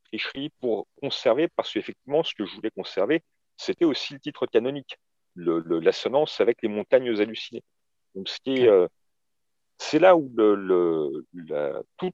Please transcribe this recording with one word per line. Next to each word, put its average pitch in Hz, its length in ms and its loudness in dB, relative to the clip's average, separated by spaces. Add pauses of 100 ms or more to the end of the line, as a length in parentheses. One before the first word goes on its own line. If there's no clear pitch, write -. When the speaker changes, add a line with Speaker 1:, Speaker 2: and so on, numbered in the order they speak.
Speaker 1:
tricherie 135 460 -10 (100)
pour 110 260 -4 (140)
conserver, 135 540 0
parce - 180 -6
qu'effectivement, 135 500 -4
ce - 120 -6
que 101 100 -6
je 87 100 -12
voulais 101 160 -8
conserver, 104 520 -4 (340)
c'était - 280 -2
aussi - 280 -2
le 139 60 -14
titre - 260 -8
canonique, 135 520 -2 (360)
le, 85 260 -2
le, 82 200 -2
l'assonance 117 600 0
avec 107 220 2
les 110 80 -2
montagnes 110 500 0
hallucinées. - 440 -6 (500)
Donc, 95 160 -12
c'était, 131 320 -2
Speaker 2:
Ouais. 117 80 8
Speaker 1:
euh, 90 180 6 (920)
c'est - 200 0
là 180 160 8
où 139 220 0
le, 107 180 6
le, 85 800 0
la, 73 480 -6 (160)
toute 180 160 -6